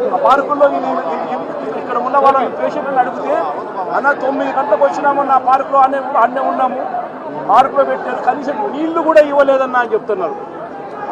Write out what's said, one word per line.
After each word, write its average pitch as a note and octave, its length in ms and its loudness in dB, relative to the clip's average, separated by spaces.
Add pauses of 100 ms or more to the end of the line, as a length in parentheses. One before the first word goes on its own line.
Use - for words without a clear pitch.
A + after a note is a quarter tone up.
(140)
ఆ - 20 0
పార్కుల్లో C#4 520 4
ఈ, C#4 60 0
ఈ, - 420 -4 (160)
ఈ, - 460 -6
ఇక్కడ A#3+ 200 -4
ఉన్న B3+ 200 0
వాళ్ళ C4+ 300 4
పేషెంట్లను C4+ 500 -4
అడిగితే, A#3+ 360 0 (640)
"అన్న, C4+ 160 2
తొమ్మిది C4+ 400 -2
గంటలకు C4+ 320 2
వచ్చినామన్న C#4 480 0
ఆ C4 60 4
పార్కులో, C4 400 2
అన్నే, C4+ 200 4
అన్నే B3+ 420 0
ఉన్నాము, C4 460 -2 (600)
పార్కులో F#3+ 360 4
పెట్టారు, B3+ 420 -4
కనీసం C4 460 -2
నీళ్లు D#4+ 280 -2
కూడా D#4 200 6
ఇవ్వలేదన్నా" C4+ 600 4
అని A3+ 120 -2
చెప్తున్నారు. G3 440 -2 (760)